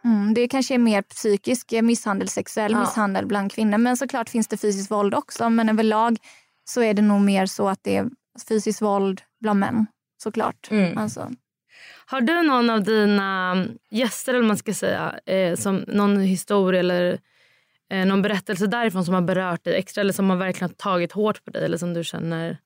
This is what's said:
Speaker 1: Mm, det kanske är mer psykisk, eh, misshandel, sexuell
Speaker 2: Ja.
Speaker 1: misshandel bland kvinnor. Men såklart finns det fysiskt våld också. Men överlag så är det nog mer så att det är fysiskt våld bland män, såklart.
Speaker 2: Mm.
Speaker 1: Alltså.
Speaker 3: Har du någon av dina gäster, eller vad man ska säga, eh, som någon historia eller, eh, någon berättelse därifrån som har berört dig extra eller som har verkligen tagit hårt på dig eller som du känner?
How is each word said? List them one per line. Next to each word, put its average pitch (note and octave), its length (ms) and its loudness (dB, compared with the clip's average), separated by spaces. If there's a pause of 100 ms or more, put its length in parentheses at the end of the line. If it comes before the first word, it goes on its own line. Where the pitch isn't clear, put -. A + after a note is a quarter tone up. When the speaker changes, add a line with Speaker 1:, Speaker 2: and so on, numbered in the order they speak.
Speaker 1:
Mm, G#3+ 300 2
det A#3+ 140 2
kanske C4+ 260 -2
är B3 40 2
mer A3 240 4
psykisk, - 720 -2
eh, A3+ 100 0
misshandel, G#3+ 460 0
sexuell G#3 440 -4
Speaker 2:
Ja. A3 80 2
Speaker 1:
misshandel G3 460 0
bland G3 260 -2
kvinnor. G#3+ 260 2
Men B3 180 4
såklart B3 320 -4
finns A3 200 -2
det G#3+ 80 -4
fysiskt G3 340 -2
våld G#3 240 0
också. A#3 360 -2
Men A3+ 180 2
överlag A3 480 2 (480)
så - 180 -2
är G#3+ 120 2
det G3+ 80 2
nog G#3 180 4
mer G3 260 4
så G3 220 -2
att F#3+ 140 -2
det G3 140 -2
är G3 100 -2 (420)
fysiskt G#3+ 340 -2
våld G3 380 0 (200)
bland G#3 200 0
män, G#3+ 260 0 (360)
såklart. - 480 -6
Speaker 2:
Mm. G3+ 280 2
Speaker 1:
Alltså. G#3+ 320 -8 (760)
Speaker 3:
Har C4 140 -4
du E4 220 2
någon B3+ 280 4
av A3 120 2
dina G3 760 2 (340)
gäster, A#3 420 -2
eller B3 100 2
vad A3+ 60 4
man G#3 100 2
ska G#3 160 -6
säga, - 520 -4
eh, F#3 300 0
som G3 200 -2
någon G3+ 440 2
historia F#3+ 600 2
eller, F3+ 380 0 (720)
eh, F#3+ 160 0
någon G3 160 4
berättelse G3+ 440 -2
därifrån G#3+ 380 0
som F3 100 0
har F3+ 80 2
berört F3+ 420 -2
dig F3 120 0
extra - 240 -4
eller G3 120 2
som F#3+ 180 2
har F#3 60 2
verkligen F3+ 380 -4
tagit F3 380 -2
hårt G#3 320 -2
på - 60 -18
dig - 140 -4
eller E3 140 -2
som F3 160 -4
du E3+ 100 -4
känner? E3 600 -6